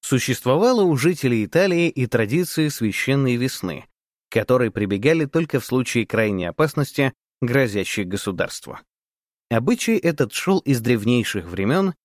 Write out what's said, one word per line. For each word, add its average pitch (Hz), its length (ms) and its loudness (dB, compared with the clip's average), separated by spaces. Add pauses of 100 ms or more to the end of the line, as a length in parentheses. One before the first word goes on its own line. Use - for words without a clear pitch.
Существовала 156 800 2
у 170 140 4
жителей 123 480 2
Италии 170 440 2
и 127 180 -2
традиция 147 640 0
священной 127 680 0
весны, 117 500 -6 (440)
к - 20 -16
которой 120 380 2
прибегали 104 560 0
только 151 340 -2
в - 60 -12
случае 123 400 0
крайней 104 400 0
опасности, 139 640 -2 (280)
грозящей 113 640 -2
государству. - 760 -6 (720)
Обычай 202 460 0
этот 151 360 0
шёл 190 280 0
из 135 200 0
древнейших 113 680 0
времён 117 480 0 (100)